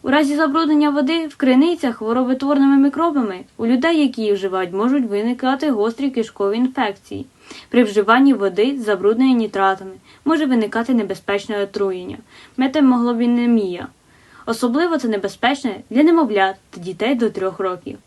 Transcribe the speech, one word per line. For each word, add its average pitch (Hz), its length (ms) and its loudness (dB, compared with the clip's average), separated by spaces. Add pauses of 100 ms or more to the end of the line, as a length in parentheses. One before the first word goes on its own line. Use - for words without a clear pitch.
У 262 60 -4
разі 285 260 2
забруднення 302 540 2
води 302 380 -2
в - 80 -14
криницях 269 600 2
хвороботворними 269 800 2
мікробами 277 680 0 (140)
у 226 80 -4
людей, 294 360 2
які 262 200 -2
її 208 120 0
вживають, 185 400 -2
можуть 240 360 0
виникати 254 640 -2
гострі 233 380 -2
кишкові 220 480 -4
інфекції. 233 680 -4 (440)
При 240 140 4
вживанні 220 500 4
води, 202 460 0
забрудненої 220 560 2
нітратами, 196 560 -2 (340)
може 311 200 2
виникати 233 480 0
небезпечне 202 720 -2
отруєння, 196 540 -4 (400)
метемоглобінемія. 240 1300 2 (580)
Особливо 269 520 0
це 254 100 -4
небезпечно 214 640 -2 (180)
для 254 140 2
немовлят 214 520 2 (140)
та 175 120 -16
дітей 208 340 -2
до 233 140 0
трьох 190 300 -6
років. 185 480 -6